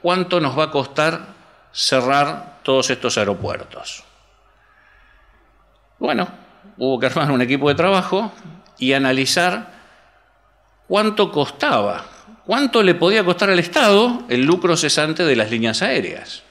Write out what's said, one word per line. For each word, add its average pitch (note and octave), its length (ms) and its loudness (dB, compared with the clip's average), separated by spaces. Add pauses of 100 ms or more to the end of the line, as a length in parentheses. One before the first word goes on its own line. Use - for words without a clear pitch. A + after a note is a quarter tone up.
cuánto F3+ 380 0
nos C3+ 160 -2
va D#3 80 2
a D3+ 60 -6
costar D#3 560 -2 (460)
cerrar C#3+ 880 -2
todos C3+ 280 2
estos A#2+ 280 -2
aeropuertos. - 880 -6 (1900)
Bueno, E3 300 -2 (480)
hubo B2+ 240 -2
que C3 60 0
armar C#3+ 260 -2
un B2+ 100 0
equipo C3+ 260 0
de C#3+ 60 2
trabajo F#3+ 580 0 (460)
y C3 140 0
analizar C#3 800 0 (1120)
cuánto G#3 460 0
costaba, C3+ 720 -2 (400)
cuánto A#3 400 0
le F3+ 100 4
podía F#3 300 2
costar F3+ 260 0
al F3+ 80 4
Estado A#3 720 2
el B2 160 2
lucro F3 320 4
cesante D#3 480 0
de C#3+ 100 4
las A2 160 0
líneas A2+ 320 -2
aéreas. - 680 -6